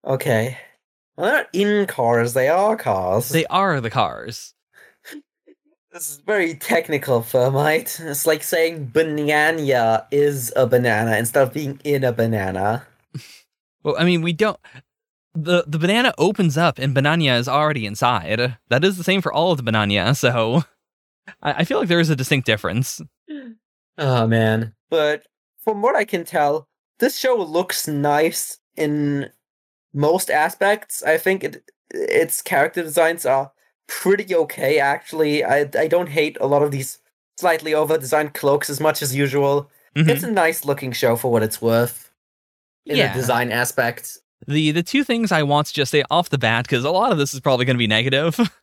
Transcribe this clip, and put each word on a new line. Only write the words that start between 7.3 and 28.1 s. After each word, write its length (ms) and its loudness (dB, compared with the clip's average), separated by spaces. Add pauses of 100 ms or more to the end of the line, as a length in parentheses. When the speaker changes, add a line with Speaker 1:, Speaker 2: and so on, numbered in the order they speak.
Speaker 1:
It's 260 -6
like 160 2
saying 500 -2
banana 1160 2
is 440 0
a 120 4
banana 500 2
instead 260 2
of 120 0
being 300 -6
in 200 0
a 80 2
banana. 760 -2 (280)
Speaker 2:
<laughs> 80 -12 (640)
Well, 120 0
I 80 0
mean, 180 2
we 100 -2
don't, 260 -2 (760)
the, 320 0
the 120 -4
banana 400 2
opens 400 2
up 220 2
and 120 0
banana 440 2
is 120 -2
already 380 0
inside. 720 -2 (120)
That 140 4
is 140 2
the 60 -8
same 180 2
for 100 -4
all 200 2
of 40 2
the 60 -6
banana, 540 2
so 480 2 (800)
I, 180 -4
I 40 2
feel 140 -2
like 100 -2
there 120 4
is 100 2
a 60 2
distinct 300 -2
difference. 540 -2 (960)
Speaker 1:
Oh, 300 2
man. 480 2 (160)
But 360 0 (360)
from 180 -4
what 140 2
I 100 0
can 200 -6
tell, 420 -2 (320)
this 200 0
show 180 0
looks 500 -4
nice 720 0 (180)